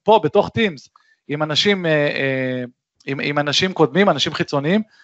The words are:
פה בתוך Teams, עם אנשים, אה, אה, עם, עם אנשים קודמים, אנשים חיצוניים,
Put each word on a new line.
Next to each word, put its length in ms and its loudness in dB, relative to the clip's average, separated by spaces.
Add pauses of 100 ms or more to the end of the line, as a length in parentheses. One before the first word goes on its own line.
פה 220 4
בתוך 340 2
Teams, 300 -2 (400)
עם 140 -6
אנשים, 440 0
אה, 40 2
אה, 720 0 (420)
עם, 140 -6
עם 180 -4
אנשים 340 0
קודמים, 380 2
אנשים 240 -2
חיצוניים, 480 -2 (220)